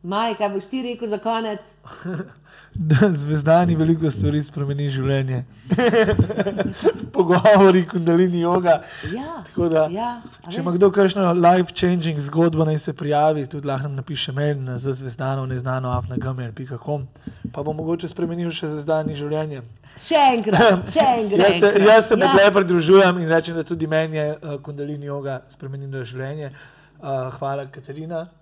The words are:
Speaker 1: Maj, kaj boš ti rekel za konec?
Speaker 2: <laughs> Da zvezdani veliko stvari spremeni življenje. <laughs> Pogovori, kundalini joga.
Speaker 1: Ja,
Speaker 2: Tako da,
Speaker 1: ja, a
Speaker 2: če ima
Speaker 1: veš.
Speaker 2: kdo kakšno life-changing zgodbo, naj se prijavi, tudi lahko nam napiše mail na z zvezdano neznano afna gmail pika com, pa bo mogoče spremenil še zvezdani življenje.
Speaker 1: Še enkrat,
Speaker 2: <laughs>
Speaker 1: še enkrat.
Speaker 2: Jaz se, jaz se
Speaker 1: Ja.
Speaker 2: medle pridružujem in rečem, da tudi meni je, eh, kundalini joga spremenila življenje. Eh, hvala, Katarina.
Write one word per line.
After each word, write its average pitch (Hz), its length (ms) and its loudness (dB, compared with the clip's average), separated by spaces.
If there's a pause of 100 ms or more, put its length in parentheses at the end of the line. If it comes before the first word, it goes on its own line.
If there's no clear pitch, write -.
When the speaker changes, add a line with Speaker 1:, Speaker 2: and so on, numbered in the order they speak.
Speaker 1:
Maj, 208 320 -4
kaj 208 140 -2
boš 196 180 -6
ti 262 160 -6
rekel 233 240 -8
za 208 100 -4
konec? 226 420 -6 (460)
Speaker 2:
<laughs> 180 380 -10 (280)
Da 156 360 2
zvezdani 156 680 2
veliko 160 360 0
stvari 147 320 -2
spremeni 143 480 -6
življenje. 131 560 -2 (260)
<laughs> 226 540 2 (840)
Pogovori, 185 800 6
kundalini 175 540 2
joga. 175 420 2 (240)
Speaker 1:
Ja, 262 380 -10
Speaker 2:
Tako 170 260 -2
da, 156 180 2
Speaker 1:
ja, 214 220 -6 (300)
a 170 120 -16
Speaker 2:
če 175 80 -6
ima 165 100 -4
Speaker 1:
veš. 175 80 -2
Speaker 2:
kdo 196 120 6
kakšno 196 420 2
life-changing 175 880 2
zgodbo, 160 460 0
naj 156 140 -2
se 151 140 -8
prijavi, 147 520 0
tudi 143 220 -10
lahko 135 160 -4
nam 143 120 -8
napiše 135 360 -8
mail 147 260 -2
na 127 200 -8
z 131 160 -6
zvezdano 131 520 -6
neznano 131 440 -6
afna 123 280 -4
gmail 127 340 -8
pika 127 260 -12
com, 143 300 -8 (400)
pa 143 160 -10
bo 151 100 -6
mogoče 165 340 -6
spremenil 170 440 -6
še 160 180 -8
zvezdani 151 460 -4
življenje. 147 460 -6 (320)
Speaker 1:
Še - 260 0 (100)
enkrat, 214 580 4
Speaker 2:
<laughs> - 60 -8
Speaker 1:
še 311 200 4
enkrat. 208 260 0
Speaker 2:
Jaz 190 200 4
se, 202 220 4
jaz 214 240 8
se 226 100 2
Speaker 1:
Ja. 190 80 2
Speaker 2:
medle 202 280 6
pridružujem 180 680 4
in 165 120 -4
rečem, 165 260 0
da 160 80 -4
tudi 160 240 -6
meni 156 300 -2
je, 151 120 -2
eh, 151 280 -10
kundalini 143 480 -10
joga 139 400 -8
spremenila 135 580 -12
življenje. 135 480 -10 (440)
Eh, - 100 -20 (260)
hvala, 139 360 -8
Katarina. 160 580 -12 (160)